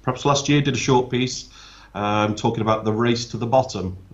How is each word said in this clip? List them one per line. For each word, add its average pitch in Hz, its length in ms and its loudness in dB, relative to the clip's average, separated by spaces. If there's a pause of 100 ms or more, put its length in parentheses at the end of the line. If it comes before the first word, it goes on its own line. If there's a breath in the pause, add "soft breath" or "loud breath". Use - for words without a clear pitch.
perhaps - 220 -4
last 143 240 2
year, 143 140 4
did 139 120 0
a 117 40 -2
short 127 320 2
piece, 123 400 -4 (440 loud breath)
um, 107 400 0
talking 113 280 -2
about 110 240 0
the 107 60 0
race 117 340 0
to - 100 -10
the 117 100 -4
bottom, 101 520 -2 (160)